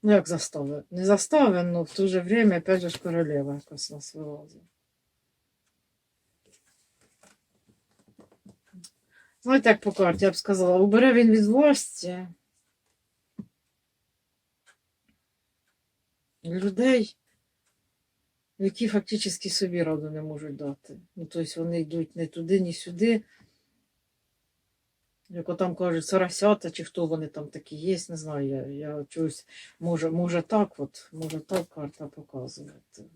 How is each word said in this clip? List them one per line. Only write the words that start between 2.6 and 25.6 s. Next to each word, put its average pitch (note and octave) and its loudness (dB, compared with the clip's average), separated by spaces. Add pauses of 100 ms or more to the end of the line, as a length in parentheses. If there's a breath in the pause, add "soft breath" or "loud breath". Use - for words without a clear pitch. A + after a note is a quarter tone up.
же, F3 -6
ж E3 -10
королева D3 -2
якось C#3+ -14
нас D3 -18
вилазить. D3+ -16 (4000 soft breath)
Знаєте, B3+ 4
як G#3+ 8
по G3+ -2
карті, F#3+ 2
я F#3+ 6
б F3+ -6
сказала, F#3 2
убере A3 6
він A#3 8
від A3 6
власті G#3 2 (4000)
людей, G3+ 0 (1400)
які G3 -2
фактично G3+ -4
собі F3 -2
раду D#3 -4
не D#3 -10
можуть D3 -12
дати. C#3+ -12 (200)
Ну, E3+ -12
тобто E3 -6
вони E3+ -4
йдуть D#3+ -6
не E3 -6
туди, E3+ 0
ні F3 -4
сюди. G#3+ -2 (2000 soft breath)
Як E3+ -10
отам F3 -2